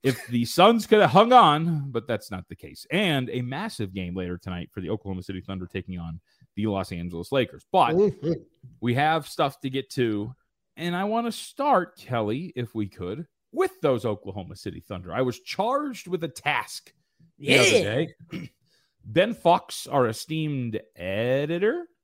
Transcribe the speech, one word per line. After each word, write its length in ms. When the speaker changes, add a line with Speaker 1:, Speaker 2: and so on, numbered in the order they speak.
Speaker 1:
if 240
the 180
Suns 400
could 160
have 80
hung 240
on, 560
but 160
that's 240
not 180
the 80
case. 360
And 400
a 100
massive 520
game 200
later 240
tonight 340
for 100
the 80
Oklahoma 340
City 180
Thunder 240
taking 320
on 220
the 120
Los 240
Angeles 400
Lakers. 400
But 240
Speaker 2:
Mm-hmm. 380
Speaker 1:
we 140
have 320
stuff 340
to 80
get 220
to, 440
and 200
I 100
wanna 260
start, 680
Kelly, 580
if 200
we 120
could, 380
with 300
those 240
Oklahoma 520
City 240
Thunder. 320
I 80
was 180
charged 680
with 160
a 60
task 640
the 80
Speaker 2:
Yeah. 140
Speaker 1:
other 80
day. 440
<clears throat> 180
Ben 240
Fox, 540
our 220
esteemed 720
editor 920